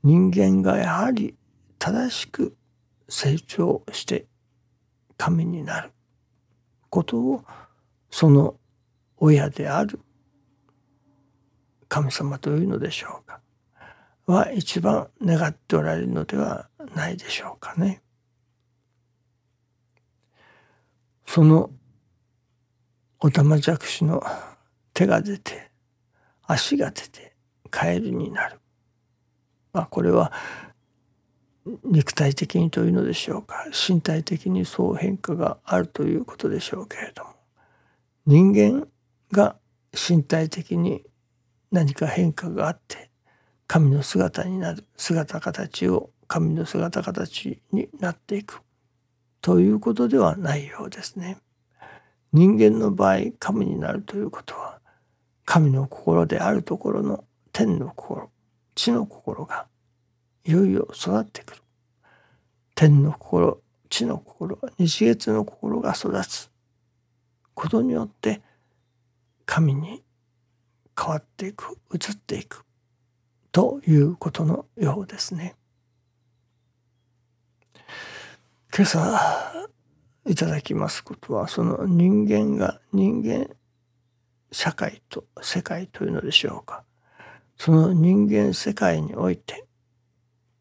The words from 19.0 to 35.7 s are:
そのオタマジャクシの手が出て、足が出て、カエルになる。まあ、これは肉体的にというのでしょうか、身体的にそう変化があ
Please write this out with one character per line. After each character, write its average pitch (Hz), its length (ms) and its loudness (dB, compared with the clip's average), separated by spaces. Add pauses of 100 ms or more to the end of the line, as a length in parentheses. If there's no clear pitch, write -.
そ 165 180 6
の 156 260 8 (1500)
オ 156 100 4
タ 147 120 4
マ 151 160 6
ジ 147 120 0
ャ 165 60 0
ク - 100 -10
シ - 180 -4
の 156 180 0 (680)
手 180 140 2
が - 160 2
出 202 160 -8
て、 - 320 -14 (720)
足 - 340 -2
が 277 140 -2
出 - 180 -14
て、 - 260 -20 (360)
カ - 200 0
エ 90 80 0
ル 113 120 -4
に - 200 -4
な - 160 -4
る。 - 140 -14 (1120)
ま 170 100 -2
あ、 165 40 -6
こ - 140 -6
れ 175 100 2
は - 220 2 (1500)
肉 156 280 2
体 143 220 0
的 - 240 -4
に 165 120 2
と - 140 -2
い 170 40 2
う 175 40 2
の 180 120 2
で - 80 -4
し - 180 -8
ょ - 80 -6
う - 40 -12
か、 - 240 -14 (220)
身 175 120 2
体 160 240 -2
的 - 240 -6
に 185 160 0
そ - 280 -2
う - 20 -2
変 190 240 -4
化 - 180 -6
が 165 280 -2
あ - 140 0